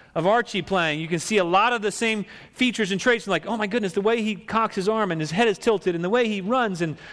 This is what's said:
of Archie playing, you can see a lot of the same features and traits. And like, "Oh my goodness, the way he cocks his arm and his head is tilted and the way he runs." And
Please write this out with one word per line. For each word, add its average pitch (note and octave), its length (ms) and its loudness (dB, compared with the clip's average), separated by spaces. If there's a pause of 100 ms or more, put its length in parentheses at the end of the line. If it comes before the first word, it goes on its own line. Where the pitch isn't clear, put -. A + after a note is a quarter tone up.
(140)
of E3 120 0
Archie G#3+ 360 2
playing, D#3+ 380 0
you D#3+ 80 -6
can E3+ 100 0
see A3 180 -2
a F#3+ 80 4
lot G3 300 4
of A3+ 80 -2
the G3+ 100 -2
same A3 320 -2 (280)
features A3+ 380 0
and G3 80 0
traits. A#3 280 0
And G3 60 -2
like, E3 120 0
"Oh A3+ 140 -4
my G#3+ 80 -2
goodness, G3+ 260 -2
the G3 80 -2
way A3 220 2
he G#3+ 120 -2
cocks G#3+ 420 -2
his F#3+ 120 -2
arm G#3+ 240 0
and D#3+ 80 -2
his D#3 120 -4
head A3 140 2
is G#3 120 2
tilted G3 360 2
and E3 80 -4
the F3 60 -2
way A#3 180 2
he G#3 140 -2
runs." G#3 400 0
And D#3+ 160 -2 (160)